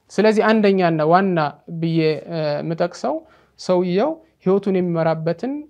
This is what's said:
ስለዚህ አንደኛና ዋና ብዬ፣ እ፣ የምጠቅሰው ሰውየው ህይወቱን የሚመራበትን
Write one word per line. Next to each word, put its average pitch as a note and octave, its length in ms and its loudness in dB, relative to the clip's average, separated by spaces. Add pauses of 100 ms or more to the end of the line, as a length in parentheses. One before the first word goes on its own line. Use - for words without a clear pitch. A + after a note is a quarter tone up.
(120)
ስለዚህ G#3 320 4
አንደኛና G3 640 2
ዋና F3+ 320 2 (360)
ብዬ፣ E3 260 -2 (260)
እ፣ E3+ 140 -6 (140)
የምጠቅሰው E3+ 600 -4 (460)
ሰውየው F#3 500 0 (300)
ህይወቱን G3 360 0
የሚመራበትን E3 760 -2 (180)